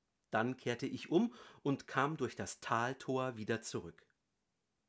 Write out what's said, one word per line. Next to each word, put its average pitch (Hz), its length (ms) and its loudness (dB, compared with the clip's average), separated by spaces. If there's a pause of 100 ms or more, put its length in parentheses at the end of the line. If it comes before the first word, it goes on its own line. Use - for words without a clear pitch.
(320)
Dann 120 260 2
kehrte 123 300 -2
ich - 240 -6
um 208 220 4 (280)
und 139 260 0
kam 147 300 2
durch 127 180 -2
das - 240 -6
Taltor 127 760 0
wieder 113 240 -2
zurück. - 460 -8 (800)